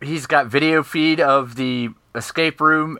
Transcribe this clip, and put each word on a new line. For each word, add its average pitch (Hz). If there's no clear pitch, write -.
he's 143
got 143
video 151
feed 156
of 135
the 123
escape 156
room 156